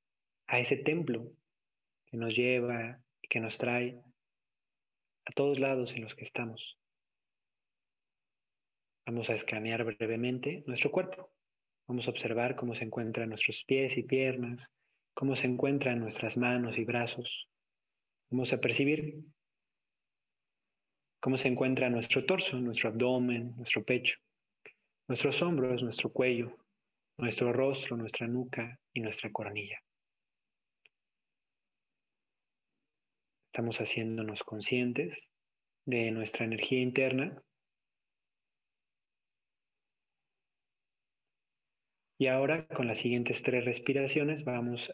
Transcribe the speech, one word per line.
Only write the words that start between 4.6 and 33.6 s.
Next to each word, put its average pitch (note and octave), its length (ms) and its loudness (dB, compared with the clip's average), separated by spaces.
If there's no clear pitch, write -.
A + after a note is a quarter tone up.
a - 80 -12
todos C#3 280 4
lados C3 340 0
en A#2+ 80 -6
los A2 140 -12
que - 80 -14
estamos. - 520 -8
Vamos A#2 240 -2
a A#2 40 2
escanear A2+ 500 -2
brevemente B2 840 -2
nuestro C3 240 0
cuerpo. - 400 -4
Vamos A#2+ 220 -2
a - 20 2
observar A#2 460 0
cómo A#2+ 180 -2
se A#2 100 -6
encuentran A2+ 440 -2
nuestros A2 360 -2
pies C3+ 320 4
y B2 60 2
piernas, B2+ 680 0
cómo C3+ 220 2
se B2+ 100 2
encuentran B2+ 540 2
nuestras A2 360 -4
manos B2 420 2
y A2+ 60 0
brazos. A#2+ 640 -2
Vamos B2 240 0
a B2+ 80 4
percibir D3 540 2
cómo C3 180 2
se C3 80 0
encuentra C3 420 2
nuestro A#2+ 380 2
torso, F3+ 340 2
nuestro A#2+ 300 0
abdomen, B2 680 0
nuestro A#2 280 -2
pecho, - 340 0
nuestros C3+ 320 0
hombros, B2+ 420 2
nuestro A2+ 300 -4
cuello, B2 420 2
nuestro A#2+ 360 2
rostro, C3 440 2
nuestra A#2 300 -4
nuca A#2+ 520 -4
y B2+ 80 -4
nuestra G#2+ 320 -4
coronilla. G#2 500 -6
Estamos A#2 300 -2